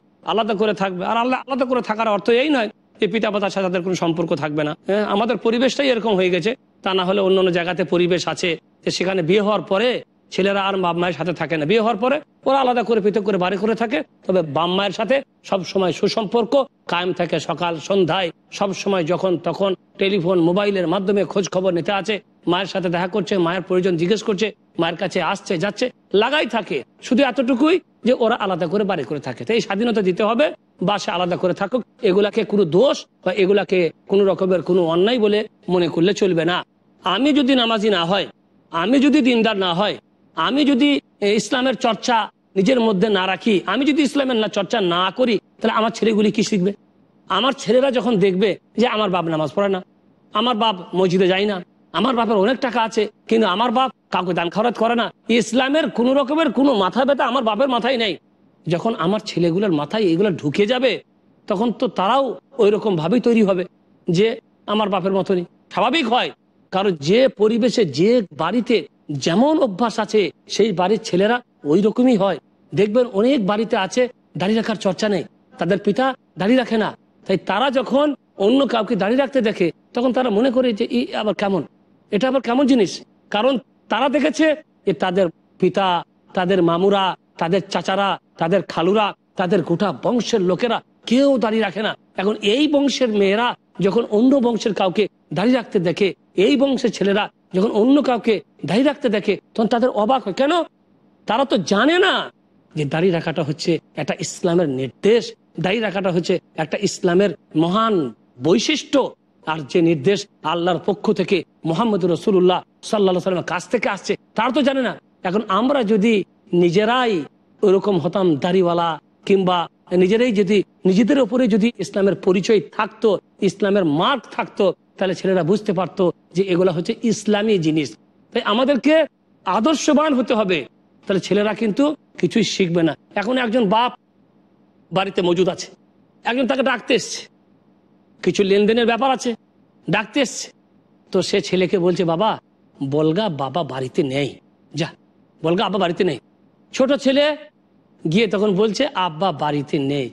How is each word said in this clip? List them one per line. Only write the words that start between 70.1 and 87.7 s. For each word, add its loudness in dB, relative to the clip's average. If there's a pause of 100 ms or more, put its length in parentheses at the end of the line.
সেই 0
বাড়ির 0
ছেলেরা 0 (220)
ওই 2
রকমই 2
হয়। 0 (360)
দেখবেন 2
অনেক 0
বাড়িতে -2
আছে 0 (280)
দাড়ি 0
রাখার -2
চর্চা -2
নেই, -2 (340)
তাদের 0
পিতা 0 (220)
দাড়ি 2
রাখে 0
না, -2 (280)
তাই 0
তারা -2
যখন 0 (220)
অন্য 2
কাউকে -2
দাড়ি 0
রাখতে 0
দেখে, 0 (220)
তখন 0
তারা 0
মনে 2
করে 2
যে -2
"ই -2
আবার -2
কেমন, -2 (480)
এটা 0
আবার 0
কেমন 0
জিনিস?" 2 (260)
কারণ 0 (320)
তারা 0
দেখেছে 2 (300)
যে 0
তাদের 0 (320)
পিতা, 0 (300)
তাদের 2
মামুরা, 2 (200)
তাদের 0
চাচারা, -2 (180)